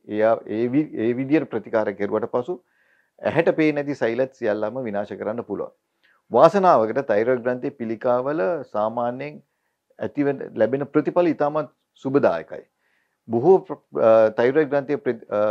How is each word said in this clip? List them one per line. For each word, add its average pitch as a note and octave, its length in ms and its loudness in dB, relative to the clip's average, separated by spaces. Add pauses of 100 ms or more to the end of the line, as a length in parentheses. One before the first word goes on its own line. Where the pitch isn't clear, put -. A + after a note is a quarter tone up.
ඒ, G#2+ 160 -4 (260)
ඒ A2 220 -2
වි-, D3 240 0
ඒ A2 220 -2
විදියට C3+ 360 0
ප්‍රතිකාර G#2+ 440 -2
කෙරුවට G#2 360 -4
පසු B2 240 -4 (680)
ඇහැට D#3+ 300 0
පේන්නේ D3+ 300 0
නැති C#3+ 120 -6
සෛලත් B2+ 400 -2
සියල්ලම G#2+ 480 -4
විනාශ G#2 300 -6
කරන්න G#2 320 -6
පුළුවන්. F#2 280 -8 (580)
වාසනාවකට C#3 760 4
තයිරොයිඩ් A2+ 360 0
ග්‍රන්ථියේ B2+ 360 -6
පිළිකාවල B2 600 -2 (240)
සාමාන්‍යයෙන් A#2+ 800 -6 (560)
ඇතිවෙන, C#3 400 -2 (140)
ලැබෙන A#2+ 340 0
ප්‍රතිඵල D3+ 400 0
ඉතාමත් D3+ 440 -2 (340)
සුබදායකයි. A2+ 580 0 (680)
බොහෝ C3 300 4
ප්‍ර-, - 240 -12 (140)
අ, A2+ 340 6
තයිරොයිඩ් C3 400 2
ග්‍රන්ථියේ C#3 320 -2
ප්‍රති-, A#2 240 -4
අ, G#2 140 -2 (100)